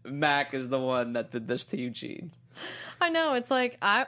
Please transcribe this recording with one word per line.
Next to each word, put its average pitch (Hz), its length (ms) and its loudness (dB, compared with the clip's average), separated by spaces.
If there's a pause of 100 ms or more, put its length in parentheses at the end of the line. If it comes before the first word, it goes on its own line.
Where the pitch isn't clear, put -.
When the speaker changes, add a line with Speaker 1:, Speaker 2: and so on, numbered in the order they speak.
Speaker 1:
Mac 143 500 2
is 131 160 -4
the 131 100 2
one 127 340 2
that 117 180 -2
did 113 160 -6
this 123 180 -2
to - 140 -6
Eugene. 123 520 -8 (720)
Speaker 2:
I 349 80 4
know. 330 240 2
It's 240 180 -2
like, 254 300 2
I, 208 260 4